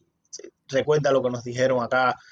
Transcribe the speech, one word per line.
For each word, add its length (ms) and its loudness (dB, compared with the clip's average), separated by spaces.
si 140 -18
recuerda 440 0
lo 100 4
que 80 0
nos 140 -6
dijeron 400 0
acá 340 0